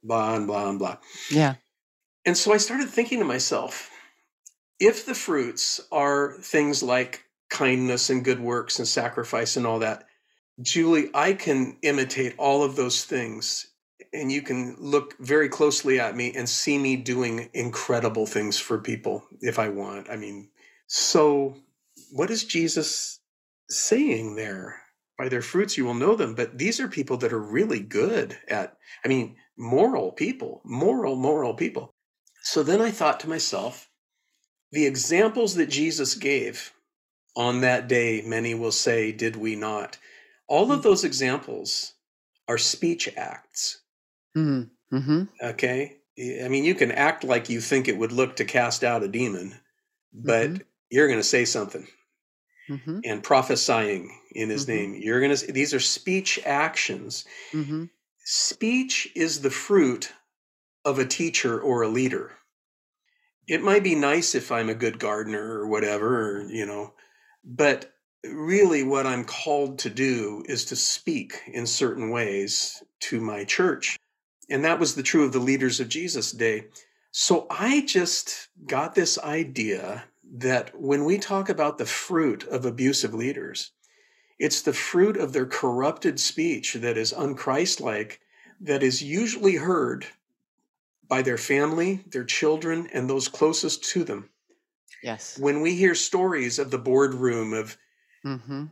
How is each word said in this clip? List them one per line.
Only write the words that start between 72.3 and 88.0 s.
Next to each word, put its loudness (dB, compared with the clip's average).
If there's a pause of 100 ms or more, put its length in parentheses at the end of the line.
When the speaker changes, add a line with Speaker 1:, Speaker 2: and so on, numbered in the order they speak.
Speaker 1:
to -4
my -6
church. 0 (540)
And 0
that 2
was 0
the -6
true 4
of 0
the 2
leaders 0
of -4
Jesus' -4
day. -2 (440)
So 2
I 2
just -2 (180)
got -2
this 2
idea -4 (260)
that -2
when 2
we 4
talk -2
about 0
the -2
fruit 0
of -4
abusive 0
leaders, -6 (640)
it's 0
the 0
fruit 4
of -2
their 0
corrupted 0
speech -2
that -2
is -2
unchristlike, -2 (420)